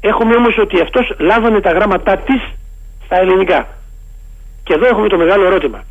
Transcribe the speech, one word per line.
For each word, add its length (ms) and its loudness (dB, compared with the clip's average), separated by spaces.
Έχουμε 340 2
όμως 240 2
ότι 220 2
αυτός 380 -2
λάβανε 420 2
τα 100 0
γράμματά 460 0
της 260 -2
στα 160 0
ελληνικά. 480 2
Και 120 -2
εδώ 120 2
έχουμε 220 2
το 80 2
μεγάλο 300 4
ερώτημα. 440 -2